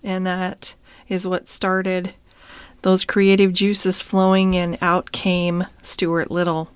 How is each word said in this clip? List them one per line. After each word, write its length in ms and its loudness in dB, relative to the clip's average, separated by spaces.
And 240 -4
that 480 -6
is 200 -4
what 180 -4
started 640 -2
those 220 2
creative 480 4
juices 500 0
flowing, 540 2
and 240 -2
out 320 0
came 520 -2
Stuart 480 -2
Little. 480 -2